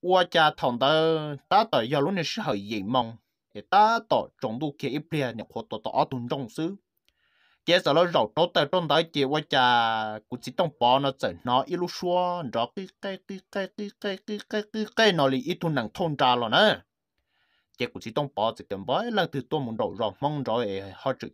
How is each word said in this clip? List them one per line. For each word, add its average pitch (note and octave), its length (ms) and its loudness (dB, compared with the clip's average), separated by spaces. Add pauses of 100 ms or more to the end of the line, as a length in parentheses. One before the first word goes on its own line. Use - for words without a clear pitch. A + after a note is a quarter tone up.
Qua F3+ 300 4
cha D#3 260 6
thằng A#2+ 220 0
đó D#3+ 400 4 (300)
ta G#3 240 4
tới A#2+ 180 2
giờ D3 100 2
lúc E3 120 2
này F3 140 -2
sẽ - 160 -6
hơi B2 180 -2
gì A2 220 -6
mong, A#2 340 -2 (400)
thì G#2 140 -12
ta A3 280 4 (100)
tỏ A#2 180 2 (160)
trồng A#2 160 -4
đu D3 200 -6
kia C#3+ 100 -6
ít D3 220 -4
bia C#3 240 -2
nhập A2 200 -10
hộ A2+ 160 -6
tỏ A2+ 140 -8
tỏ A2+ 60 -6
ở C#3+ 200 2
thùng A#2+ 180 -6
trong C#3 200 -4
xứ. F3 280 -6 (920)
Chị E3 80 4 (100)
sợ D3 80 2
nó E3+ 220 6
rầu A#2 220 2
trâu E3+ 180 2
tờ D#3 100 4
trong E3+ 240 -2
đó D3 120 4 (120)
chị C#3+ 120 0
qua D3 160 0 (100)
cha, A2+ 680 2 (100)
cũng B2 120 -10
chỉ C3+ 120 -12
tông E3+ 180 0 (100)
bò B2 180 6
nó C#3 200 0
chở G#2 140 -2 (120)
nó B2+ 180 2
ít F3 140 -6
lúc F3 140 -4
xua, F3+ 520 -2 (100)
rõ A#2 140 0 (100)
cái, F#3+ 100 -10 (160)
cái, F#3+ 160 -8 (100)
cái, G3 100 -12 (140)
cái, F#3+ 240 -4
cái, G#3 140 -10 (100)
cái, G3 180 -6 (320)
cái, G#3+ 120 -2 (100)
cái, G#3+ 120 -2 (120)
cái G#3+ 160 6
nó D3+ 140 2
lì C3 160 0
ít D#3+ 180 -4
thùng E3 140 -2
nặng A#2 200 -2
thôn D#3+ 220 -2
trà B2+ 200 4
rồi A#2 140 -2
nè. F#3 280 4 (1000)
Chị A#2+ 80 -2
cũng - 160 -12
chỉ - 80 -10
tông C#3+ 240 -2
bò A2 220 0
chỉ - 120 -16
cần G2 180 -10
bói G3+ 260 -2
lần F#3 200 0
thứ C#3+ 80 -6 (100)
tôi D#3 100 -2
muốn A#2 160 -6
đổ G#2 220 -4
rồi A2 120 0 (100)
mong D3 220 -2
rồi, A2 400 -2 (120)
họ - 240 -4
chữ - 160 -12